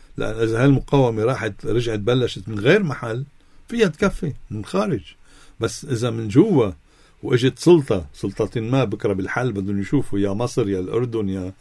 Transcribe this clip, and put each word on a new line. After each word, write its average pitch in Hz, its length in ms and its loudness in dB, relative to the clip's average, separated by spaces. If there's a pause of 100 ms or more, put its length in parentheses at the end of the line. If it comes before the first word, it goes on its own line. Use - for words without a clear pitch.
(180)
لأن 110 240 -4
إذا 113 220 0
هالمقاومة 127 600 2
راحت 113 420 -4
رجعت 113 340 -2
بلشت 117 500 -2
من 107 100 -6
غير 170 240 4
محل، 123 420 -4 (420)
فيها 226 200 2
تكفي، 180 460 -2 (180)
منخرج. 139 500 -2 (580)
بس 117 260 -6
إذا 123 240 -2
من 113 180 -6
جوا 131 440 4 (520)
وإجت 127 360 0
سلطة، 135 540 6
سلطة 110 480 -4
ما 123 220 2
بكرة 104 300 -2
بالحل 104 380 -4
بدهم 98 280 -4
يشوفوا، 101 400 0
يا 98 100 2
مصر، 113 400 -2
يا 95 100 -2
الأردن، 110 500 -2
يا 95 320 -6